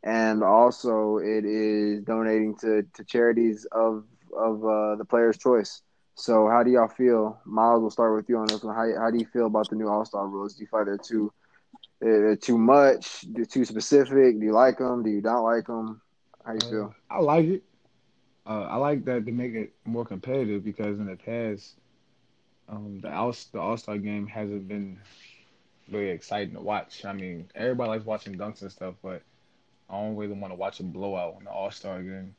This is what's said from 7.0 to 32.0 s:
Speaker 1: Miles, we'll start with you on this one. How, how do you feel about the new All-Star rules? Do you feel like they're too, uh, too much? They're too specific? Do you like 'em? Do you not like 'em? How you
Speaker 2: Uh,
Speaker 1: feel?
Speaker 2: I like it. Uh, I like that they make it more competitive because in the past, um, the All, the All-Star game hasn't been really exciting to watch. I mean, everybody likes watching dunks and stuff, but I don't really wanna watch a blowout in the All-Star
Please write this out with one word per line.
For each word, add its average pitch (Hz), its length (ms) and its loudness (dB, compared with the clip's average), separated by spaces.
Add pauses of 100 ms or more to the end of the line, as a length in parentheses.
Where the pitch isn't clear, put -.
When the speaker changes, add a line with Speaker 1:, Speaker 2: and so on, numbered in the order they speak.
Speaker 1:
Miles, 113 360 4
we'll 110 100 0
start 113 240 2
with 107 140 -4
you 120 100 0
on 110 80 -2
this 107 160 -4
one. 110 120 -6
How, 113 120 -2 (180)
how 117 60 2
do 117 80 0
you 110 80 -2
feel 120 200 0
about 107 240 0
the 107 60 -4
new 107 120 -2
All-Star 104 380 -2
rules? 98 280 -8
Do 107 80 -18
you 104 60 -14
feel 110 120 0
like 104 60 0
they're 101 120 -4
too, 107 340 -2 (720)
uh, 107 360 4
too 117 180 2
much? 135 760 6
They're 113 140 -4
too 127 180 0
specific? 127 760 4
Do 107 80 -4
you 107 60 2
like 127 280 6
'em? 123 220 -2
Do 110 80 -2
you 104 120 -2
not 117 180 0
like 113 280 -2
'em? 110 320 -10 (440)
How 117 80 -12
you 113 100 -6
Speaker 2:
Uh, 120 80 -6
Speaker 1:
feel? 107 240 -6 (160)
Speaker 2:
I 185 100 -4
like 160 260 2
it. 185 160 -4 (840)
Uh, 107 160 -6
I 90 140 -8
like 143 280 -2
that 123 220 -4
they 117 60 -8
make 120 220 -6
it 110 200 -8 (100)
more 117 200 -6
competitive 104 600 -4
because 104 340 -6
in 104 80 -8
the 92 100 -10
past, 110 580 -8 (960)
um, 104 320 -14
the 78 120 -12
All, 113 220 -4 (180)
the 101 80 -10
All-Star 107 380 -6
game 104 280 -6
hasn't 104 400 -8
been 98 320 -10 (920)
really 101 180 -4
exciting 101 460 -8
to - 60 -14
watch. 98 440 -8
I 98 80 -10
mean, 90 420 -12
everybody 120 360 -4
likes 110 140 -4
watching 104 320 -8
dunks 104 260 -12
and 95 100 -14
stuff, 92 300 -12
but 90 200 -14 (680)
I 98 100 -8
don't 107 160 -6
really 104 180 -8
wanna 98 200 -12
watch 95 260 -8
a 95 40 -10
blowout 92 540 -8
in 98 60 -20
the 101 60 -16
All-Star 95 520 -10